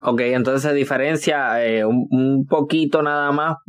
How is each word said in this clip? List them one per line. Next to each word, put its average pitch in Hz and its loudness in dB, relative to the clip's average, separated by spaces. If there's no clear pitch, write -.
Ok, 123 0
entonces 127 0
se 147 0
diferencia, 139 0
eh, 113 0
un, 120 0
un 131 2
poquito 156 0
nada 147 0
más, 151 -2